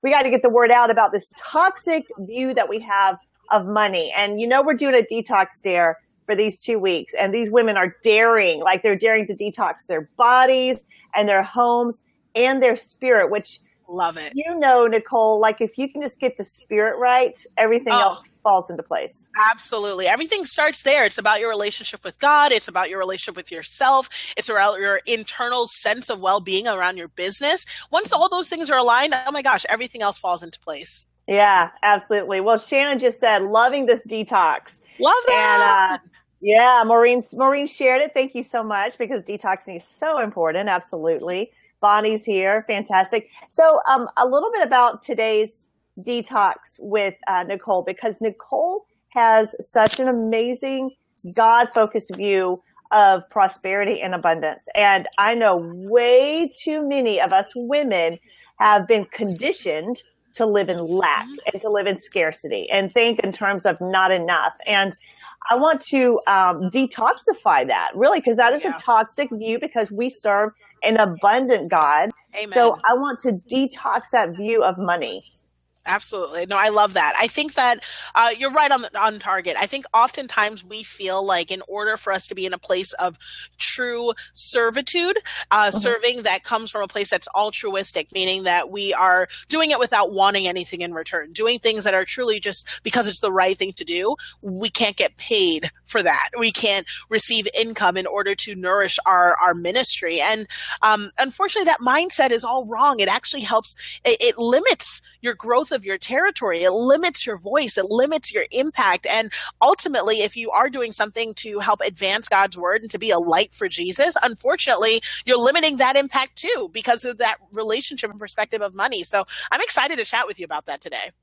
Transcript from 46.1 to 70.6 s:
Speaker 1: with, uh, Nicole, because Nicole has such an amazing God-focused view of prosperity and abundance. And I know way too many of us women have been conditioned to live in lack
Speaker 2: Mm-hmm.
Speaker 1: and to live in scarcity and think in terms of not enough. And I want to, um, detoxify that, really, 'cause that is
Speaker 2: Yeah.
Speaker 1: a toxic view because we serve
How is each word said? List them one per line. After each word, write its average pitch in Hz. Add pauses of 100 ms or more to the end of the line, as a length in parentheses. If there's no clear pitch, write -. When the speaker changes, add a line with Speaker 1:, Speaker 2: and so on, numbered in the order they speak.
Speaker 1:
with, 202 (140)
uh, 185
Nicole, 185
because 190
Nicole 277 (240)
has 220
such -
an 262
amazing 247 (420)
God-focused 226
view 190 (300)
of 196
prosperity 196
and 185
abundance. 165
And 202 (100)
I 214
know 214 (180)
way 247 (120)
too 302
many 247
of 220
us 196
women 233 (420)
have 208
been 214
conditioned 190 (320)
to 226
live 202
in 175
lack 170
Speaker 2:
Mm-hmm. 277
Speaker 1:
and 190
to 220
live 208
in 190
scarcity 151
and 190
think 233
in 196
terms 196
of 175
not 185
enough. 170 (120)
And 196 (580)
I 240
want 294
to, 254
um, 185
detoxify 226
that, 92
really, 285
'cause 226
that 254
is 294
Speaker 2:
Yeah. 277
Speaker 1:
a -
toxic 233
view 220
because 220
we 233
serve 214 (300)